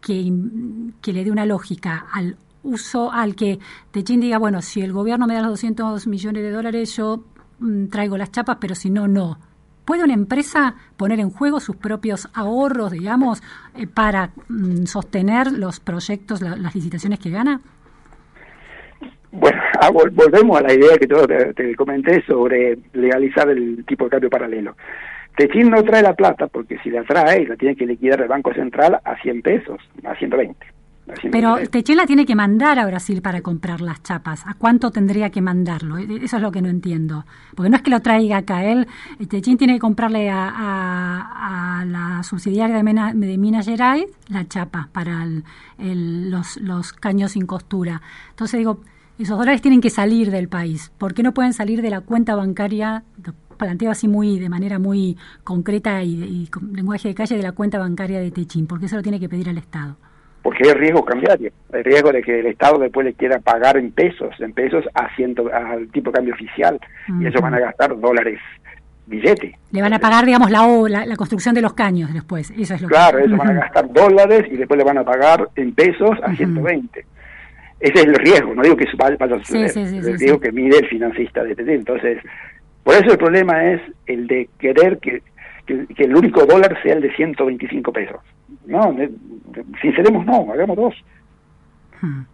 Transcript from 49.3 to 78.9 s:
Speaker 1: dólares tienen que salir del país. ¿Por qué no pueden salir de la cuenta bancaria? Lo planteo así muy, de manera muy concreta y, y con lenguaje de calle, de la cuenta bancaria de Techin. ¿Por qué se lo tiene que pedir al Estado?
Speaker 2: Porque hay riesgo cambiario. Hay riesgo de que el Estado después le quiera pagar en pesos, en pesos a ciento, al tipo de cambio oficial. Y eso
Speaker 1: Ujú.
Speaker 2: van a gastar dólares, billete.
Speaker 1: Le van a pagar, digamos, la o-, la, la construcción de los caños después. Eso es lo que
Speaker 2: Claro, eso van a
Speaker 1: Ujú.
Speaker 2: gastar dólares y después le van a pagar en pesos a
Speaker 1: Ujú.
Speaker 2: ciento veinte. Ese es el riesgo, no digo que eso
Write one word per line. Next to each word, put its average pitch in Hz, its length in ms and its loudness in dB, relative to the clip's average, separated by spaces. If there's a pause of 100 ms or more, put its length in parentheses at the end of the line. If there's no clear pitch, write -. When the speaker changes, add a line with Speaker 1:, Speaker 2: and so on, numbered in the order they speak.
Speaker 1:
dólares 240 240 0
tienen 262 200 6
que 233 100 2
salir 214 400 0
del 185 180 -4
país. 170 480 -8
¿Por 190 160 -6
qué 233 120 0
no 254 100 2
pueden 254 180 0
salir 226 300 -4
de 226 80 -2
la 190 120 -6
cuenta 226 340 0
bancaria? 208 680 -4 (220)
Lo 170 80 -14 (240)
planteo 190 340 -4
así 214 160 -4
muy, 208 320 0
de 180 100 -6
manera 190 300 -4
muy 190 380 -2 (260)
concreta 190 600 -4
y, 170 180 -6
y 175 240 -8
con 190 260 -12
lenguaje 196 360 -6
de 196 80 -6
calle, 220 200 -4
de 208 60 -4
la 185 80 -6
cuenta 196 300 -4
bancaria 185 400 -6
de 180 100 -6
Techin. 170 380 -6
¿Por 175 100 -8
qué 180 80 -8
se 160 80 -6
lo 208 80 -6
tiene 202 160 -4
que 180 100 -8
pedir 180 200 -6
al 170 100 -6
Estado? 147 380 -12 (460)
Speaker 2:
Porque 127 260 2
hay 151 60 8
riesgo 156 300 2
cambiario. 131 460 0 (220)
Hay 123 100 -4
riesgo 143 300 6
de 123 100 0
que 120 160 -2
el 113 80 -2
Estado 143 320 4
después 135 260 0
le 123 100 -2
quiera 127 260 0
pagar 120 360 4
en 123 140 0
pesos, 160 480 0
en 113 140 -8
pesos 127 320 0 (100)
a 123 220 -2
ciento, 123 360 -2
al 117 360 -4
tipo 127 240 -4
de 127 60 2
cambio 123 160 -2
oficial. 160 440 -4 (420)
Y 170 60 0
eso 127 120 0
Speaker 1:
Ujú. 120 40 2
Speaker 2:
van 127 120 -2
a 123 40 0
gastar 123 400 -2
dólares, 113 400 0 (720)
billete. 113 500 0 (140)
Speaker 1:
Le 196 100 -2
van 214 120 2
a 214 40 0
pagar, 226 280 4
digamos, 247 260 6
la 220 120 6
o-, 233 220 6
la, 208 180 -2
la 226 120 -8
construcción 226 400 -2
de 247 60 2
los 214 120 0
caños 175 400 0
después. 160 420 -8
Eso 190 180 -6
es 180 80 -6
lo 180 40 -6
que 156 80 0
Speaker 2:
Claro, 156 240 8
eso 208 180 4
van 165 120 0
a - 20 -4
Speaker 1:
Ujú. 175 120 0
Speaker 2:
gastar 131 300 0
dólares 196 560 8
y 135 80 -8
después 131 220 0
le 139 60 4
van 139 140 2
a 127 60 0
pagar 131 520 4
en 123 180 -2
pesos 185 480 4
a - 60 -4
Speaker 1:
Ujú. 180 80 -2
Speaker 2:
ciento 165 260 -2
veinte. 151 420 -4 (760)
Ese 143 200 2
es 156 60 8
el 147 100 6
riesgo, 147 400 6
no 123 60 0
digo 160 140 8
que 147 80 0
eso - 120 -8